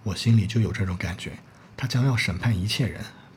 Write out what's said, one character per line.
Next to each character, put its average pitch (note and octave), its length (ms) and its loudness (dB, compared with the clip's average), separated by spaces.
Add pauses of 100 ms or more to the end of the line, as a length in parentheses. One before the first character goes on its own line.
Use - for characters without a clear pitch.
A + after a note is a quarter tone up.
我 F#2+ 140 -4
心 A#2 200 4
里 G2+ 120 6
就 A#2+ 120 0
有 F#2 120 2
这 F#2+ 160 -2
种 F#2 100 -4
感 F2 180 -6
觉： - 220 -12 (400)
他 - 80 -4
将 B2 180 0
要 C3 140 2
审 F#2 180 -2
判 G#2+ 220 0
一 F2+ 80 0
切 A2 220 0
人， D#2 180 -8 (320)